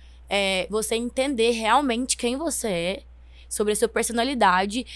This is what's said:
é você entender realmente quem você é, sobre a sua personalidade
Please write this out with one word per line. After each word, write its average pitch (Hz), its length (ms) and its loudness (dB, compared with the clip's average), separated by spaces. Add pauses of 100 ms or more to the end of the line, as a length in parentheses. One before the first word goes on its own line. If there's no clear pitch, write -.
(280)
é 190 420 0
você 220 260 -2
entender 240 540 0
realmente 233 680 2
quem 240 200 -2
você 285 320 -4
é, 180 340 -4 (460)
sobre 208 240 0
a 208 40 0
sua 214 120 2
personalidade 226 960 0 (120)